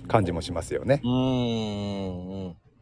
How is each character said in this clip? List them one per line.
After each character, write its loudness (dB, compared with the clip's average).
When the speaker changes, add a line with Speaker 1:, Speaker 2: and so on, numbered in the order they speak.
Speaker 1:
感 6
じ 0
も 0
し -6
ま -2
す -6
よ -2
ね。 4
Speaker 2:
う 2
ん、 2
う 4
ん、 -2
う -6
ん。 -12